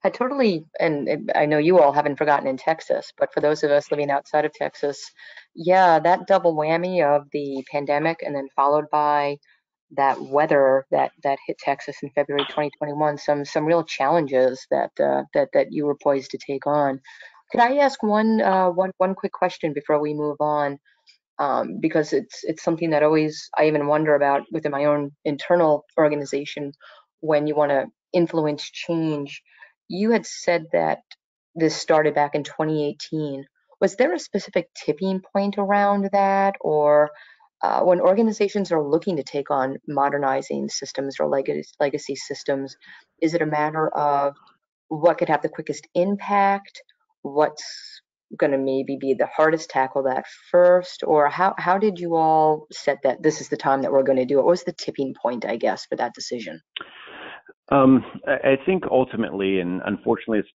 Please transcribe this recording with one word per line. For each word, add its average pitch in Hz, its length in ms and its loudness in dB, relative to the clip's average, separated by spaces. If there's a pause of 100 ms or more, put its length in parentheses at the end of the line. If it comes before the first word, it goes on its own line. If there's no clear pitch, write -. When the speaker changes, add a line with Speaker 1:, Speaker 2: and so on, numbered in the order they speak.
Speaker 1:
I 196 60 2
totally, 240 560 -2 (120)
and, 147 300 0
and - 260 -4
I 151 120 2
know 151 100 0
you 165 220 4
all 147 120 8
haven't 143 280 0
forgotten 143 280 2
in 131 120 -4
Texas, - 580 -4
but - 160 -2
for - 80 -2
those 151 220 0
of 151 80 0
us 143 200 0
living 143 200 -2
outside 147 340 -2
of 151 80 -4
Texas, - 580 -8 (440)
yeah, 175 460 4
that 180 260 2
double 180 280 4
whammy 165 480 0
of 143 300 2
the 139 400 -6
pandemic 147 500 -2
and 143 140 -6
then 139 180 -8
followed 147 360 2
by 147 480 0 (580)
that 135 240 2
weather 139 680 4
that, 139 220 0 (100)
that 139 240 -2
hit 147 120 -6
Texas - 440 -4
in 143 80 -10
February 143 400 -2
twenty 151 260 -4
twenty-one, 147 400 -2
some, 143 300 -2
some 151 180 -2
real 165 200 2
challenges 135 880 0
that, 139 200 0 (100)
uh, 139 220 2 (100)
that, 143 220 0
that 135 180 0
you 147 140 -2
were 143 160 -2
poised 139 300 0
to 135 140 -10
take 139 200 -6
on. 143 340 0 (500)
Could 233 100 0
I 254 180 4
ask 269 240 2
one, 220 400 2
uh, 190 260 4
one, 185 300 -2
one 185 160 2
quick - 180 -8
question 170 400 -4
before 147 260 0
we 151 140 -2
move 147 280 -4
on? 147 380 -2 (600)
Um, 123 420 -2
because 156 320 0
it's, - 320 -4
it's - 180 -6
something 165 280 -2
that 147 120 2
always 151 540 0
I 156 100 4
even 151 200 0
wonder 151 280 2
about 143 280 2 (100)
within 156 200 -4
my 139 120 -2
own 147 280 0 (120)
internal 156 640 2 (100)
organization 147 760 -2 (500)
when 151 240 0
you 151 80 -2
wanna 143 300 2 (300)
influence 160 560 0
change. 156 720 -6 (460)
You 196 220 -2
had 226 140 0
said 170 480 -2
that 80 280 0 (540)
this 160 220 0
started 156 380 0
back 147 200 0
in 147 100 -2
twenty 156 440 -4
eighteen. 143 560 -8 (340)
Was 190 180 0
there 302 180 0
a 320 40 -6
specific - 560 -6
tipping 190 460 -4
point 196 380 -4
around 202 540 2
that, 196 500 2
or, 147 480 4 (520)
uh, - 200 2
when 180 180 4
organizations 208 720 2
are 156 100 2
looking 160 340 0
to 139 60 -4
take - 280 -6
on 135 260 -2 (100)
modernizing 139 840 -2
systems 139 500 -8
or 151 80 0
leg-, 143 360 -2 (140)
legacy 147 380 -4
systems, - 580 -8 (460)
is 160 140 0
it 165 80 0
a 156 40 0
matter 151 440 -2
of 143 440 0 (540)
what 160 300 2
could 170 100 -2
have 151 140 0
the 156 80 -4
quickest - 440 -12
impact, 196 880 -2 (380)
what's - 800 -4 (380)
gonna 139 180 2
maybe 135 420 -2
be 135 140 -2
the 139 140 0
hardest, 156 420 0
tackle 135 360 -2
that 131 200 -2 (260)
first, 180 560 4
or 147 220 4
how, 175 300 0
how 175 180 0
did 196 220 0
you 170 160 -4
all 156 580 2
set - 300 -4
that 127 200 0
this 151 200 0
is - 80 -12
the - 80 -4
time 135 240 0
that 123 100 -2
we're 135 100 4
gonna 131 220 2
do 139 140 2
it? 131 40 4
What 170 100 4
was 180 120 0
the 175 80 -6
tipping - 480 -8
point, - 240 -6
I - 120 -4
guess, - 280 -4
for - 120 -8
that 120 180 -6
decision? - 480 -12 (1080)
Speaker 2:
Um, 131 320 6 (220)
I, 139 240 0
I 135 160 2
think 185 240 0
ultimately, 98 720 0
and 87 240 -4
unfortunately 107 560 -2
it - 160 -6